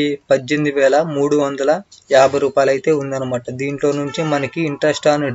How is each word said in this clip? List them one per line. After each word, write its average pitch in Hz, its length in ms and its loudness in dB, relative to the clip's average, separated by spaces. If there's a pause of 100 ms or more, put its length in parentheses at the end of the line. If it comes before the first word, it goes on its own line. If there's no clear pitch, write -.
(300)
పద్దెనిమిది 143 480 0
వేల 139 180 4 (200)
మూడు 143 280 0
వందల 139 280 -2 (400)
యాభై 135 320 6
రూపాయలు 135 300 2
అయితే 139 180 0 (100)
ఉందన్నమాట. 127 440 -6 (160)
దీంట్లో 143 280 -2 (100)
నుంచి 143 240 -4 (100)
మనకి 139 260 -4 (100)
interest 143 420 -2
on 147 240 0